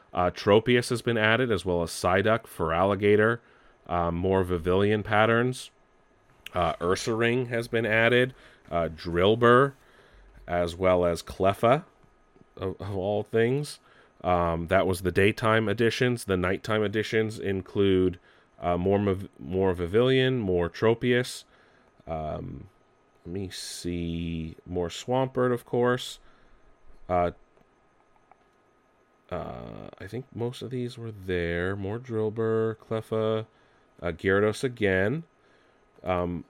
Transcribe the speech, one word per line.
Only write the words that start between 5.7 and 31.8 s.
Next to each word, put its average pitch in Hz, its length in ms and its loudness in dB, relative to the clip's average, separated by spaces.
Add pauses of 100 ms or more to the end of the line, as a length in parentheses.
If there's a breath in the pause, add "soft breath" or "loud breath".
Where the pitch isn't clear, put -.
Uh, 85 200 0
Ursaring 117 760 0
has 117 200 -4
been 117 180 -2
added, 117 480 2 (360 soft breath)
uh, 82 180 0
Drillbur, 117 840 4 (760 soft breath)
as 87 300 -2
well 90 300 4
as 85 160 -2
Cleffa, 117 600 2 (760)
of, 95 200 -8
of 98 160 -8
all 104 280 -2
things. 123 580 0 (420 soft breath)
Um, 85 440 0
that 92 200 2
was 92 140 -2
the 90 120 -2
daytime 110 560 2
editions. 117 560 0
The 95 120 0
nighttime 98 460 0
editions 107 560 -2
include, 95 800 2 (420 soft breath)
uh, 87 160 0
more 98 220 2
Mav-, 98 400 -2
more 92 360 0
Vivillon, 127 640 2
more 90 300 0
Tropius. 120 760 0 (600 soft breath)
Um, 80 640 -8 (560)
let 85 80 -12
me 95 160 -8
see, 85 1080 -8 (100)
more 87 220 -4
Swampert, 127 680 -2
of 120 100 -6
course. 123 540 -2 (880 soft breath)
Uh, 87 240 0 (2000)
uh, 60 580 -12 (100)
I 95 80 -14
think 117 280 -12
most 117 280 -8
of 101 80 -10
these 123 280 -8
were 117 120 -10
there. 90 640 -2
More 101 240 -6